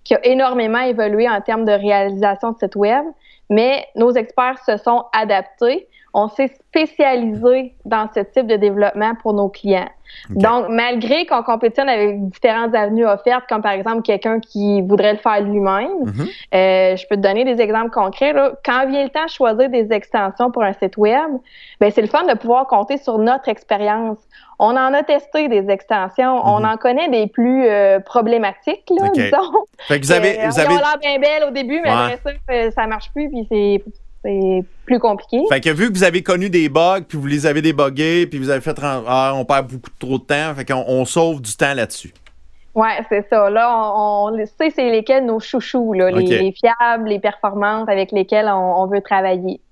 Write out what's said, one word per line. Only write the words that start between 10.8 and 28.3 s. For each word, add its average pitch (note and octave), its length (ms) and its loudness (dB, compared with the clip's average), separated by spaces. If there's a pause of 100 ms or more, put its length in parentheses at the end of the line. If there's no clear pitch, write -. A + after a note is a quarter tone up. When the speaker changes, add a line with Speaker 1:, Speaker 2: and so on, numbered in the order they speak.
Speaker 1:
qu'on A#3+ 160 0
compétitionne A#3 460 0
avec G#3 420 0
différentes A3+ 440 -2
avenues A3 320 0
offertes, A#3+ 420 0
comme G#3+ 120 -4
par G#3 120 -2
exemple A3 300 -4
quelqu'un A3 380 -2
qui G3+ 400 -2
voudrait G3 320 2
le G#3+ 60 -4
faire G#3+ 240 0
lui-même, G3+ 480 -2 (160)
Speaker 2:
Mhm. C#3+ 200 -6 (280)
Speaker 1:
euh, F#3 420 2
je F#3 120 -12
peux G#3 80 -2
te G3+ 40 -2
donner G3+ 240 0
des A#3+ 160 0
exemples A3 300 0
concrets, A#3 420 0
là. C#4 200 2 (120)
Quand C4 240 0
vient C#4 160 0
le C4+ 60 -6
temps D#4 160 -4
de D#4+ 40 -8
choisir A#3+ 380 2
des A3+ 240 0
extensions G#3 580 -2
pour A#3 120 -2
un G3 100 0
site F#3+ 240 -4
web, B3 340 2 (480)
ben, G#3 120 4
c'est A3 120 0
le G#3 60 0
fun D#4+ 160 0
de C#4+ 100 2
pouvoir A#3+ 320 0
compter A3 300 0
sur A#3 220 -4
notre B3 300 0
expérience. G#3+ 720 -4 (400)
On G#3+ 180 4
en C4 180 0
a D4 80 2
testé D4 460 -2
des G3+ 220 0
extensions, G#3+ 760 -2
on G#3 160 2
Speaker 2:
Mhm. G#3+ 60 -2
Speaker 1:
en A3 120 0
connaît C4+ 320 0
des A3 160 0
plus, B3 420 2
euh, G3 320 4
problématiques, A#3 1000 -2